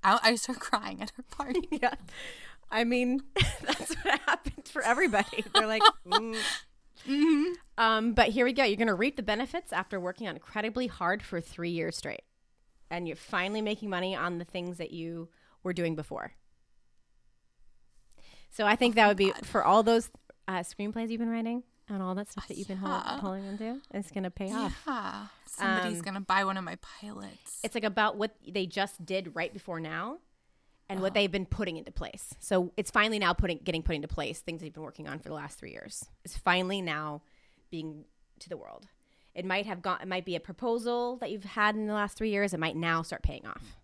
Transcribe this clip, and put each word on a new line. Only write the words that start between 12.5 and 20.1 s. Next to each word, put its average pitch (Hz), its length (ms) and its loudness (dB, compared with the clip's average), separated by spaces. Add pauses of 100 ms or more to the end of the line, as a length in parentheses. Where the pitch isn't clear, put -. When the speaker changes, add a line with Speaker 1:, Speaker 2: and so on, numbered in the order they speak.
Speaker 2:
And 175 160 -6
you're 156 100 -8
finally 202 440 -2
making 214 280 -4
money 185 260 -2
on 170 220 -2
the 170 80 -8
things 175 320 -8
that 170 140 -10
you 165 380 -10 (340)
were 185 100 -2
doing 165 220 0
before. - 380 -8 (2250)
So 214 140 0
I 208 100 8
think 240 180 6
Speaker 1:
Oh - 20 4
Speaker 2:
that 226 80 10
Speaker 1:
my 208 60 12
Speaker 2:
would 202 80 6
be, 196 140 6
Speaker 1:
God. - 140 -6
Speaker 2:
for - 180 2
all 202 200 10
those, 226 260 6 (380)